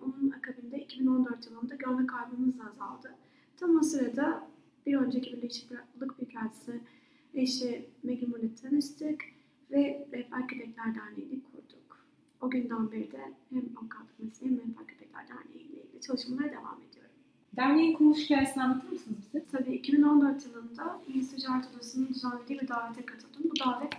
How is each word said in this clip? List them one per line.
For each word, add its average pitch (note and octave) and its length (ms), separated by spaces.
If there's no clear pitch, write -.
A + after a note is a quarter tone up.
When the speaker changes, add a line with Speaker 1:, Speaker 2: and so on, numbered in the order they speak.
Speaker 1:
onun C4+ 260
akabinde C4 480
iki - 220
bin C4 60
on B3+ 180
dört A#3+ 220
yılında A#3+ 280
görme B3+ 320
kaybımız B3 520
da A3+ 60
azaldı. - 500
Tam E4 200
o D4+ 60
sırada C#4+ 640
bir C#4 100
önceki B3+ 400
birlikçilik A#3+ 340
birliktesi A#3+ 800
eşi B3+ 520
Maggie B3 260
Mul'le A3+ 340
tanıştık D4 600
ve C#4+ 420
Rehber B3 360
Köpekler A3+ 460
Derneği'ni G#3+ 480
kurduk. - 640
O B3+ 100
günden A#3 420
beri A3 200
de C4+ 200
hem B3+ 120
avukatlık - 420
mesleği A3 320
hem B3 80
Rehber - 280
Köpekler - 420
Derneği - 380
ile - 160
ilgili - 180
çalışmalara B3+ 520
devam - 260
ediyorum. - 200
Speaker 2:
Derneğin D4+ 360
kuruluş D4+ 260
hikayesini C4+ 440
anlatır C4 300
mısınız - 260
bize? D4+ 180
Speaker 1:
Tabii, B3+ 220
iki C#4 180
bin D4 100
on D4 180
dört C4+ 260
yılında A#3 640
İngiliz C4 220
Ticaret C4 340
Odası'nın C4 340
düzenlediği B3+ 520
bir C4 80
davete A#3 380
katıldım. - 440
Bu C4+ 160
davet B3 320